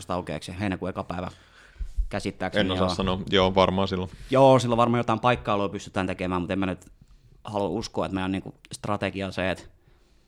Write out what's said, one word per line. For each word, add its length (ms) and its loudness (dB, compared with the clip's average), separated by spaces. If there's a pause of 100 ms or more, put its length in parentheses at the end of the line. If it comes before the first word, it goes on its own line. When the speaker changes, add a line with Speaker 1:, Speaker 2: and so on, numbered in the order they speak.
Speaker 1:
aukeaako 340 -6
se 160 -12
heinäkuun 300 -4
eka 140 -8
päivä, 280 -8 (760)
käsittääkseni. 560 -2
Speaker 2:
En 60 0
osaa 160 2
Speaker 1:
Joo. 80 0
Speaker 2:
sanoa, 240 0 (120)
joo, 240 6
varmaan 320 4
silloin. 240 -4 (180)
Speaker 1:
Joo, 300 8
silloin 180 0
varmaan 220 4
jotain 200 0
paikkailua 500 0
pystytään 380 -4
tekemään, 340 -2
mutta 120 -2
en 60 0
mä 60 0
nyt 200 -4 (580)
halua 240 -2
uskoa, 380 -4
että 80 -4
meidän 180 -2
niinku 240 -6 (160)
strategia 540 -4
on 80 -6
se, 180 -2
että 120 -8 (640)